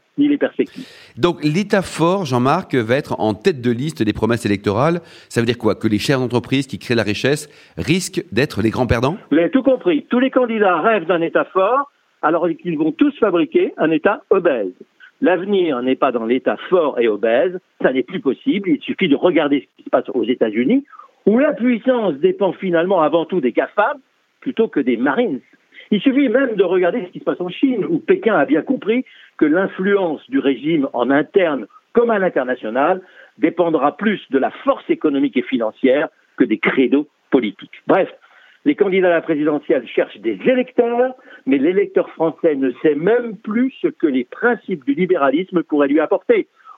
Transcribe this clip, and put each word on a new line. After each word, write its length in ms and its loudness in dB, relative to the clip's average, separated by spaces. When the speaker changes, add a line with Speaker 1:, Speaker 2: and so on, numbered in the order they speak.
Speaker 1:
ni 80 4
les 100 2
perspectives. 480 -4
Speaker 2:
Donc 260 0
l'État 380 0
fort, 440 0
Jean-Marc, 500 0
va 220 2
être 220 -6
en 140 0
tête 280 0
de 100 0
liste 320 -4
des 100 0
promesses 320 -2
électorales. 540 0
Ça 140 0
veut 60 0
dire 100 0
quoi ? 160 0
Que 140 -4
les 100 2
chefs 220 0
d'entreprise 480 -2
qui 100 -12
créent 160 -6
la 80 2
richesse 480 -2
risquent 540 -2
d'être 300 -2
les 80 2
grands 160 0
perdants ? 320 0
Speaker 1:
Vous 80 2
avez 100 0
tout 140 0
compris. 400 0
Tous 160 -2
les 100 2
candidats 520 0
rêvent 260 0
d'un 140 0
État 240 0
fort, 460 -2
alors 260 0
qu'ils 160 -4
vont 140 0
tous 260 0
fabriquer 600 0
un 120 0
État 400 0
obèse. 420 -2
L'avenir 600 0
n'est 120 0
pas 160 0
dans 140 -4
l'État 320 0
fort 300 0
et 80 2
obèse, 520 0
ça 100 2
n'est 80 0
plus 200 -10
possible. 480 -2
Il 120 0
suffit 260 -2
de 80 2
regarder 440 2
ce 180 -12
qui 60 -20
se 80 -20
passe 240 0
aux 80 0
États-Unis, 600 0
où 100 4
la 160 2
puissance 640 0
dépend 380 0
finalement 480 0
avant 240 2
tout 140 -2
des 120 0
gafam 480 -2
plutôt 280 -2
que 120 -4
des 180 0
Marines. 420 0
Il 100 0
suffit 280 2
même 260 0
de 80 2
regarder 420 0
ce 60 -16
qui 80 -14
se 60 -16
passe 160 -4
en 80 -4
Chine, 360 -2
où 140 -2
Pékin 360 0
a 100 2
bien 160 2
compris 420 -2
que 80 4
l'influence 840 0
du 100 0
régime 540 0
en 160 0
interne 580 0
comme 160 2
à 100 0
l'international 840 -2
dépendra 600 0
plus 240 -2
de 60 0
la 140 0
force 380 -4
économique 460 0
et 60 2
financière 680 0
que 80 2
des 120 0
credos 500 0
politiques. 580 -2
Bref, 220 2
les 120 2
candidats 320 2
à 80 4
la 60 0
présidentielle 680 -2
cherchent 320 -4
des 260 -6
électeurs, 720 0
mais 120 2
l'électeur 540 0
français 440 0
ne 160 0
sait 140 2
même 400 -2
plus 460 -2
ce 60 0
que 200 -2
les 160 0
principes 600 -4
du 80 0
libéralisme 680 0
pourraient 240 0
lui 120 2
apporter. 480 0